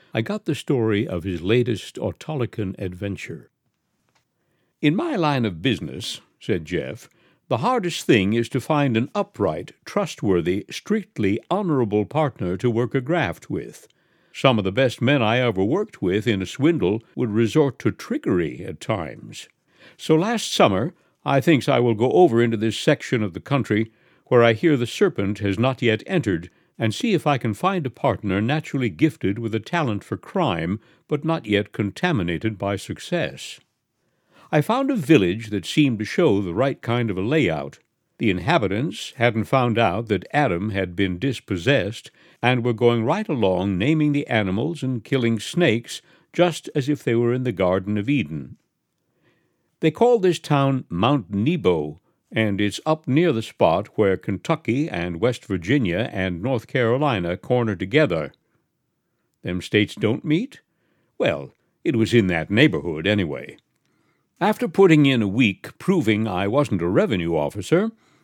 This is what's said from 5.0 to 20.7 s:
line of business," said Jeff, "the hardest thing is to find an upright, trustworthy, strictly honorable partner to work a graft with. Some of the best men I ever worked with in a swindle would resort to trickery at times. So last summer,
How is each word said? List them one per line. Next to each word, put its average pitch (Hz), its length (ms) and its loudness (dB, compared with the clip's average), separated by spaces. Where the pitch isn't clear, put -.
line 147 280 0
of 90 200 -4
business," 85 580 -4
said 87 260 -4
Jeff, 76 440 -8
"the 120 180 -2
hardest 220 400 -2
thing 104 280 4
is 117 160 -2
to 127 120 -4
find 143 340 0
an 117 200 0
upright, 95 560 -4
trustworthy, 95 840 -2
strictly 117 680 -4
honorable 131 560 0
partner 110 520 -2
to 123 120 0
work 117 240 -2
a 131 80 0
graft 123 480 -4
with. - 380 -10
Some 123 280 2
of 98 40 -2
the 95 80 0
best 120 300 0
men 135 220 2
I 113 160 2
ever 107 240 0
worked 175 400 -2
with 104 240 0
in 101 140 0
a 95 40 -4
swindle 131 560 0
would 120 160 -2
resort 117 480 2
to - 120 0
trickery 87 720 -4
at 78 160 -12
times. 67 680 -8
So - 180 2
last 214 380 -2
summer, 113 400 4